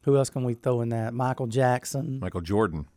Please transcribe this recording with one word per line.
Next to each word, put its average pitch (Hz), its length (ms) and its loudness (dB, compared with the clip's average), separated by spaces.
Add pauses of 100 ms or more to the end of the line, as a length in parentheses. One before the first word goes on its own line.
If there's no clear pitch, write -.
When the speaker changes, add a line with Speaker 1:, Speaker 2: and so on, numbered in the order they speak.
Speaker 1:
Who 139 140 4
else 135 140 2
can 131 120 -6
we 120 120 0
throw 123 260 0
in 117 80 -2
that? 113 260 -2
Michael 127 320 -2
Jackson. 127 720 0
Speaker 2:
Michael 92 220 -4
Jordan. 85 560 0